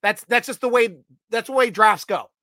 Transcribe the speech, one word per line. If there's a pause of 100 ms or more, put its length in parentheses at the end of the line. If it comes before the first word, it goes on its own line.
That's,
that's
just
the
way, (320)
that's
the
way
drafts
go. (120)